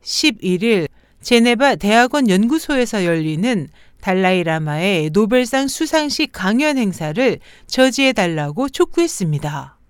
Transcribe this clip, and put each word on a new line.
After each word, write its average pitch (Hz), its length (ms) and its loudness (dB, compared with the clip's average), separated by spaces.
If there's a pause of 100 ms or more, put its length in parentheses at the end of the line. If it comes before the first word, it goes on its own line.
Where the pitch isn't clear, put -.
십일 185 600 -2
일 202 240 0 (340)
제네바 240 540 2
대학원 233 540 2
연구소에서 233 760 0
열리는 165 640 -2 (340)
달라이라마의 170 1080 0
노벨상 247 560 2
수상식 302 680 -2
강연 262 440 0
행사를 190 640 -2 (280)
저지해달라고 233 1000 0
촉구했습니다. 156 1080 -2 (120)